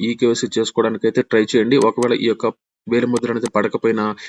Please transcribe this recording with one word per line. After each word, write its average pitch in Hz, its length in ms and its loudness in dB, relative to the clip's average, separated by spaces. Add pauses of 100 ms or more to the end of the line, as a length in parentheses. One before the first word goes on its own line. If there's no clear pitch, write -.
ఈకేవైసీ 117 480 0
చేసుకోవడానికి 113 560 -2
అయితే 113 160 0
ట్రై 110 220 2
చేయండి. 120 360 2
ఒకవేళ 120 360 2
ఈ 113 120 -2
యొక్క 110 180 -2 (400)
వేలిముద్ర 120 440 0
అనేది 117 200 -4
పడకపోయినా 110 540 0 (240)